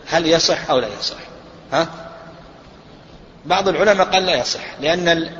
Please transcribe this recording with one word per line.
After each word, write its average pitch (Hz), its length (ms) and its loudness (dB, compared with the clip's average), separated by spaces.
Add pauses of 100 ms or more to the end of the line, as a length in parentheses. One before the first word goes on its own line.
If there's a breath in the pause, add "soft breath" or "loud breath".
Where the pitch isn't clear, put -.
هل 165 200 2
يصح 160 440 2
أو 135 80 4
لا 113 100 -2 (100)
يصح؟ - 180 -8 (560)
ها؟ 160 160 2 (1600)
بعض 190 240 0
العلماء 190 380 4
قال 190 200 2
لا 175 80 2
يصح، - 260 -2 (200)
لأن 170 280 0
ال-، 165 320 0